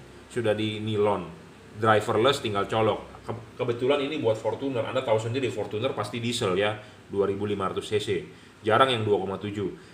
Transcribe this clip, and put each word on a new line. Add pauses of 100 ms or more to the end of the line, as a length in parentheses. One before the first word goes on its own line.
(320)
sudah
di
nilon. (480)
Driverless
tinggal
colok.
Ke-,
kebetulan
ini
buat
Fortuner.
Anda
tahu
sendiri,
Fortuner
pasti
diesel,
ya, (320)
dua
ribu
lima
ratus
C
C. (400)
Jarang
yang
dua
koma
tujuh. (180)